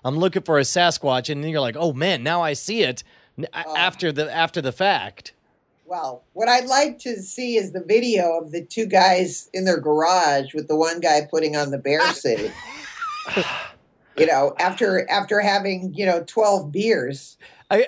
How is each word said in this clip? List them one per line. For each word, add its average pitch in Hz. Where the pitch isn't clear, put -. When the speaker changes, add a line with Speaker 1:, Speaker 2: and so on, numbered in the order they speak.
Speaker 1:
"I'm 135
looking 180
for 156
a 139
Sasquatch." 147
And 143
then 160
you're 151
like, 117
"Oh, 165
man, 143
now 170
I 156
see 214
it 127
n-, 151
a-, 165
Speaker 2:
Oh. 156
Speaker 1:
after 175
the, 147
after 165
the 131
fact." 151
Speaker 2:
Well, 156
what 220
I'd 247
like 269
to 233
see 240
is 196
the 180
video 196
of 156
the 170
two 220
guys 185
in 190
their 175
garage 151
with 151
the 156
one 165
guy 151
putting 160
on 147
the 139
bear 147
Speaker 1:
<laughs> 160
Speaker 2:
suit. 110
You 156
know, 139
after, 190
after 202
having, 196
you 196
know, 170
twelve 196
beers. 156
Speaker 1:
I, 233